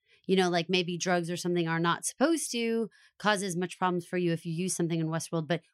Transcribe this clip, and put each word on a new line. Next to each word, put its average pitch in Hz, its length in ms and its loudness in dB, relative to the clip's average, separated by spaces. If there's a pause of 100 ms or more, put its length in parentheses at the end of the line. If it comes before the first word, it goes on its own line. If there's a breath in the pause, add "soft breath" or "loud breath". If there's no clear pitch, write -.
(260 soft breath)
You 190 120 4
know, 185 120 4
like, 170 180 0
maybe 180 300 0
drugs 175 320 0
or 175 80 -4
something 175 300 0
are 165 120 0
not 170 260 2
supposed 311 480 0
to 226 360 0 (300 soft breath)
cause 202 240 0
as 185 120 -4
much 175 220 -4
problems 180 300 0
for 185 100 -4
you 175 140 2
if 165 140 -2
you 170 80 -4
use 180 220 -2
something 165 240 0
in 160 100 0
Westworld. 160 380 -4
But 165 140 -2 (120)